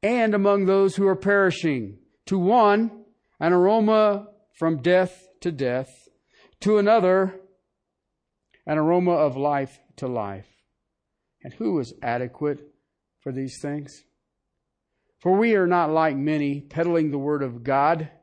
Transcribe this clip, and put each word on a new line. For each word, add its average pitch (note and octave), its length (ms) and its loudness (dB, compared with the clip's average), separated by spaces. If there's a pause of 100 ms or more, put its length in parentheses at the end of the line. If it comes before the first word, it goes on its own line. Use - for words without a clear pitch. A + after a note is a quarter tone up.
and A3 320 0
among G3+ 320 2
those G3 300 2
who G3 100 0
are F#3+ 120 2
perishing. E3+ 800 0 (300)
To F#3+ 120 -2
one, G#3+ 640 2 (380)
an E3 100 2
aroma G#3 760 2 (300)
from D#3+ 240 -2
death F3+ 460 0 (140)
to F3+ 100 -4
death. C3 380 -4 (720)
To G#3+ 160 2
another, F#3+ 600 2 (1300)
an D#3 120 -2
aroma F3 340 0
of D3 240 0
life C#3 440 -4 (180)
to C3+ 100 -8
life. G#2 400 -8 (960)
And B2+ 100 -18
who G#3 260 -4
is A#2+ 220 -8
adequate B2 600 -6 (580)
for C3+ 140 -10
these C3 280 -10
things? D3 440 -12 (1120)
For F3+ 180 2
we A3 180 2
are F#3 120 2
not F3 240 0
like D#3+ 240 0
many C#3+ 460 -4
peddling E3 500 -2
the C#3+ 60 -6
word C#3+ 260 -4
of A#2+ 220 -10
God D3 440 0 (140)